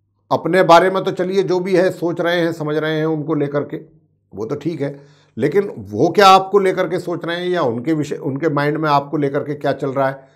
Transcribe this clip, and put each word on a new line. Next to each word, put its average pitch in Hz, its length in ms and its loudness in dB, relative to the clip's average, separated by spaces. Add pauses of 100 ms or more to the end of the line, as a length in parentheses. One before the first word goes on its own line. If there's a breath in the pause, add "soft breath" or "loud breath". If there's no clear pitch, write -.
(320)
अपने 165 320 2
बारे 170 260 8
में 190 140 -2
तो 190 80 -2
चलिए 185 320 -2
जो 180 160 0
भी 185 160 -2
है 180 160 4
सोच 175 300 -4
रहे 170 200 0
हैं, 165 120 0
समझ 151 220 -4
रहे 156 220 -2
हैं 156 100 -2
उनको 156 280 -4
लेकर 143 280 -2
के, - 140 -10 (560)
वो 101 120 -8
तो 143 100 -6
ठीक 156 260 -6
है, 143 180 -8 (380 soft breath)
लेकिन 175 420 0
वो 104 300 0
क्या 196 200 6
आपको 190 300 6
लेकर 185 300 0
के 170 100 -2
सोच 170 260 -8
रहे 170 120 -6
हैं 180 120 -6
या 180 140 0
उनके 123 300 -2
विषय, 147 240 -4
उनके 139 320 -4
माइंड 147 280 0
में 156 120 0
आपको 143 280 0
लेकर 143 260 -2
के 143 120 -6
क्या 143 180 -2
चल 135 200 -6
रहा 135 160 0
है, - 260 -12